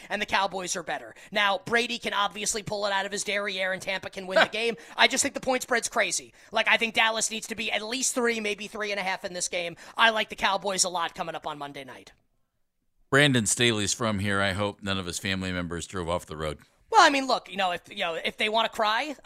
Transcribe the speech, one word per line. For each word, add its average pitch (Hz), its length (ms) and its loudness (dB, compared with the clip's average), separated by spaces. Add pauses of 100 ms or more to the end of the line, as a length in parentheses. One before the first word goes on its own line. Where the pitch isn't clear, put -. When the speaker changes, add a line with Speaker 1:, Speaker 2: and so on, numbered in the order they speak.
(100)
Speaker 1:
and 202 100 -2
the 208 60 -2
Cowboys 190 500 0
are 175 60 -6
better. 151 320 -6 (180)
Now, 202 320 2
Brady 233 320 0
can 214 160 -4
obviously 202 500 -2
pull 208 220 -4
it 202 80 0
out 196 140 0
of 190 60 -6
his 202 120 -4
derriere, 196 480 -2
and 185 80 -4
Tampa 190 300 -6
can 190 160 -10
win 190 140 4
the 269 80 8
Speaker 2:
<laughs> - 40 -10
Speaker 1:
game. 226 240 -2 (180)
I 226 140 8
just 240 140 2
think 277 120 0
the 262 60 -6
point 254 220 0
spread's 233 260 0
crazy. 170 460 -2 (180)
Like, 214 160 2
I 214 80 6
think 226 160 0
Dallas 226 380 2
needs 220 160 -6
to 226 80 -6
be 214 180 -4
at 208 80 0
least 233 340 -2
three, 233 260 2
maybe 208 260 -4
three 208 240 -6
and 202 100 -2
a - 20 -4
half 185 220 -4
in 185 80 -6
this 180 160 -4
game. 170 280 -6 (200)
I 226 140 8
like 214 180 -2
the 202 80 -12
Cowboys 190 480 0
a 180 60 0
lot 170 240 -2
coming 165 200 -8
up 151 120 -8
on 151 100 -6
Monday 143 280 -12
night. 120 280 -18 (960)
Speaker 2:
Brandon 135 380 6
Staley's 107 480 2
from 110 240 0
here. 98 240 0
I 98 100 2
hope 101 300 -2
none 98 160 -2
of 90 80 -6
his 87 120 -6
family 95 320 -2
members 87 360 -4
drove 87 240 -6
off 87 160 -2
the 78 100 -10
road. 76 220 -4 (320)
Speaker 1:
Well, 440 120 8
I 320 80 8
mean, 269 160 -2
look, 202 240 -2
you 185 80 -8
know, 185 140 0
if, 175 180 -6
you 202 80 -12
know, 175 160 -2
if 202 240 -4
they 214 100 0
wanna 220 220 2
cry 233 440 -2 (120)